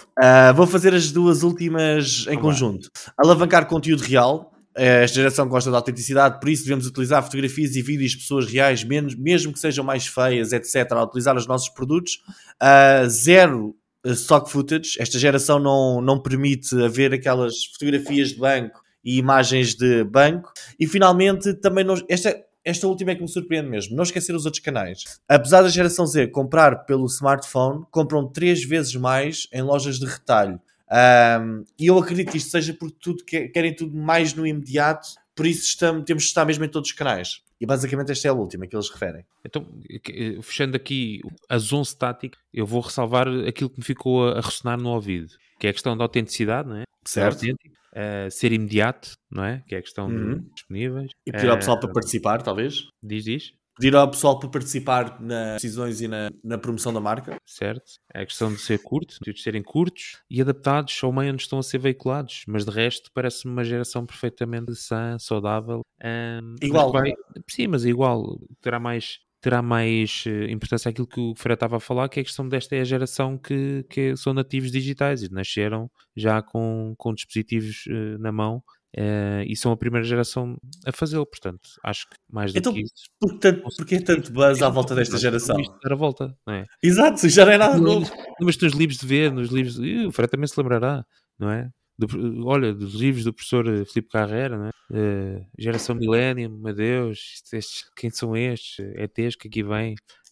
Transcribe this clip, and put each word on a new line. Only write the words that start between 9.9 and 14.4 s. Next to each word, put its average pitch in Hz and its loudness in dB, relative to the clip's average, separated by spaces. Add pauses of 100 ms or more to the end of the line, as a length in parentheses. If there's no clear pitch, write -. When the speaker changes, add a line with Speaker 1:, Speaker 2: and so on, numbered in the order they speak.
Speaker 1:
feias, 123 0
et 120 -2
cetera, 120 0
a 117 2
utilizar 127 0
os 120 -2
nossos 127 -2
produtos. 156 -4 (380)
Ah, 135 10
zero, 120 6 (320)
eh, 127 0
stock 143 4